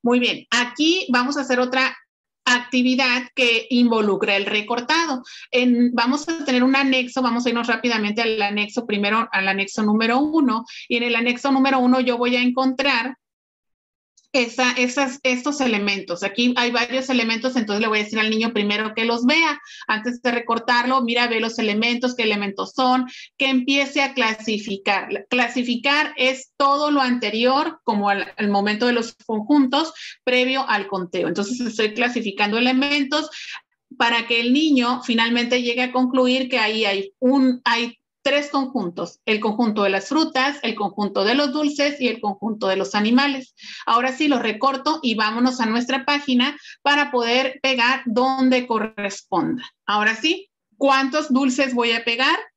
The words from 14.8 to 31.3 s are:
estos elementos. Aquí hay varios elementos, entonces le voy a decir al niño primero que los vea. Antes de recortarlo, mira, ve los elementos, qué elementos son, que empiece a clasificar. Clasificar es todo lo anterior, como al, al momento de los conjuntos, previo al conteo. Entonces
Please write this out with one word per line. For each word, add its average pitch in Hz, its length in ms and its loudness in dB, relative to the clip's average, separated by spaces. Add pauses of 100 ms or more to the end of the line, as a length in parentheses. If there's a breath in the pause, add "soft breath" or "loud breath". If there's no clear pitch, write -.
estos 262 360 0
elementos. 202 640 -2
Aquí 240 340 0
hay 240 140 0
varios 247 400 -2
elementos, 233 460 0
entonces 208 240 -2
le 226 80 0
voy 220 100 2
a 208 60 0
decir 214 160 -4
al 220 100 0
niño 226 220 0
primero 208 420 -2
que 226 100 -2
los 233 220 0
vea. 302 320 2 (300 loud breath)
Antes 226 340 -4
de 247 80 0
recortarlo, 240 720 0
mira, 240 240 0
ve 226 140 -2
los 226 180 -4
elementos, 240 560 -2
qué 240 80 -4
elementos 202 540 -2
son, 254 320 2 (280 loud breath)
que 269 140 0
empiece 277 520 0
a 269 120 -2
clasificar. 214 1120 -4
Clasificar 247 880 -2
es 254 400 -2
todo 285 360 2
lo 285 80 2
anterior, 247 840 0
como 202 260 0
al, 196 280 -2
al 208 140 0
momento 208 360 0
de 247 60 2
los 233 240 -2 (100)
conjuntos, 277 680 2 (300 loud breath)
previo 254 460 0
al 202 180 0
conteo. 180 400 -4
Entonces 202 340 -4